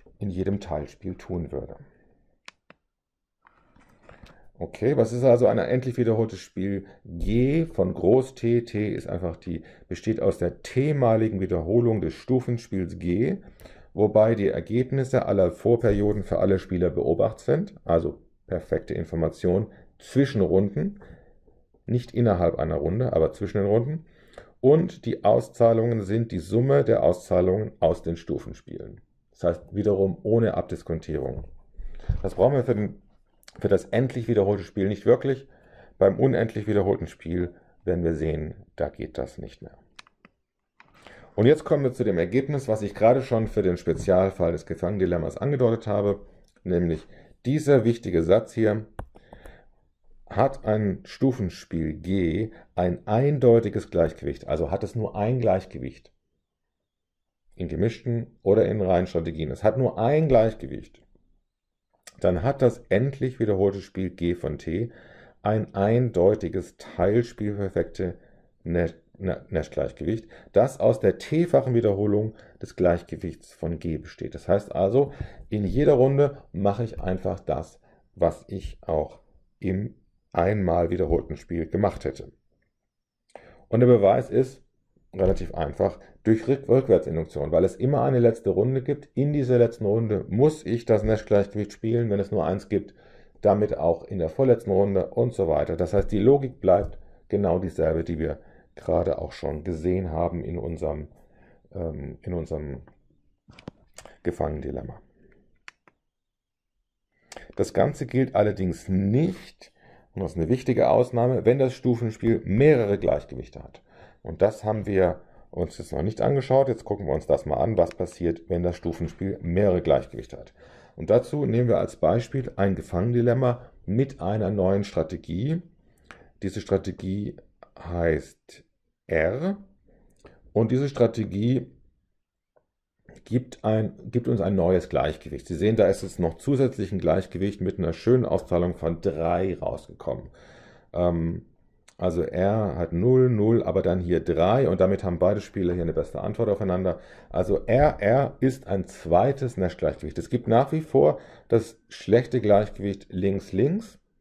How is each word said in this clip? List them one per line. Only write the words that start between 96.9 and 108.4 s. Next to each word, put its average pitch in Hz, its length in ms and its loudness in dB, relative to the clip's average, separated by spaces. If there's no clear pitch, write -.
genau 95 300 0
dieselbe, 82 460 -2
die 82 140 -6
wir 76 200 -4
gerade 85 420 -2
auch - 140 -10
schon 76 320 -8
gesehen 90 480 -4
haben 85 320 -4
in 87 140 -8
unserem, 76 500 -8
ähm, 78 480 -10
in 92 120 -8
unserem 76 480 -8
Gefangendilemma. 76 800 -6
Das - 180 -4
Ganze 131 320 0
gilt 127 300 0
allerdings 98 520 0